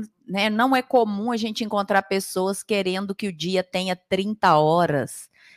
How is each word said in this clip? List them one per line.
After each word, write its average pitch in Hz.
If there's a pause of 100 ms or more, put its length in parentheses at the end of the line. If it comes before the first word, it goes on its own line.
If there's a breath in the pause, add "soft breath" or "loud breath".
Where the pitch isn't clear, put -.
(240)
né, 196
não 240
é 254
comum 226
a 240
gente 220
encontrar 202
pessoas 190
querendo 196
que 214
o 196
dia 180
tenha 185
trinta 196
horas. 156 (280 soft breath)